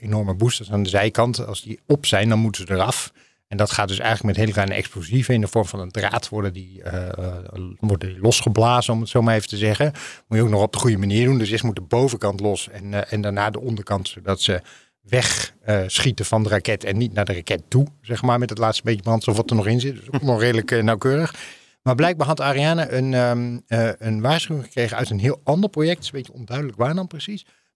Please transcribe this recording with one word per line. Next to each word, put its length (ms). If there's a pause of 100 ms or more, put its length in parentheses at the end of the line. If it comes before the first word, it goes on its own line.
enorme 340
boosters 360
aan 120
de 60
zijkant, 580
als 160
die 240
op 200
zijn, 220
dan 100
moeten 280
ze 60
eraf. 400 (360)
En 80
dat 140
gaat 180
dus 100
eigenlijk 300
met 80
hele 160
kleine 220
explosieven 600
in 60
de 80
vorm 180
van 140
een 100
draad 380
worden 240
die, 300
eh, 260
eh, 260 (460)
worden 280
die 120
losgeblazen, 720
om 60
het 80
zo 140
maar 120
even 140
te 80
zeggen. 360 (360)
Moet 100
je 60
ook 60
nog 120
op 100
de 60
goede 200
manier 260
doen. 140
Dus 120
eerst 140
moet 100
de 60
bovenkant 600
los 280
en, 260
eh, 180
en 80
daarna 300
de 100
onderkant, 480
zodat 320
ze 200 (400)
weg, 640
eh, 240
schieten 380
van 180
de 60
raket 360
en 120
niet 160
naar 120
de 100
raket 340
toe, 180 (140)
zeg 220
maar, 160
met 120
het 80
laatste 240
beetje 200
brandstof 340
wat 140
er 60
nog 100
in 140
zit. 160
Dus 160
ook 100
nog 180
redelijk, 300
eh, 120
nauwkeurig. 520 (480)
Maar 120
blijkbaar 320
had 140
Ariane 500
een, 240
ehm, 520
eh, 220 (100)
een 220
waarschuwing 460
gekregen 300
uit 140
een 100
heel 240
ander 260
project. 260
Het 80
is 80
een 60
beetje 220
onduidelijk 380
waar 160
dan 120
precies, 380 (320)